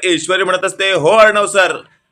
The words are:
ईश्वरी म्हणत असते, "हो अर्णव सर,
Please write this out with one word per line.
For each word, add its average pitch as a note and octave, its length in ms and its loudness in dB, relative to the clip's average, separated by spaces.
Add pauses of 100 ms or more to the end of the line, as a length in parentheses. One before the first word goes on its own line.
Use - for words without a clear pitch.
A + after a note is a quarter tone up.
ईश्वरी F3+ 380 -2
म्हणत F#3 220 -2
असते, F#3+ 280 -4
"हो D#3+ 180 0
अर्णव G#3 360 2
सर, F3+ 300 0 (360)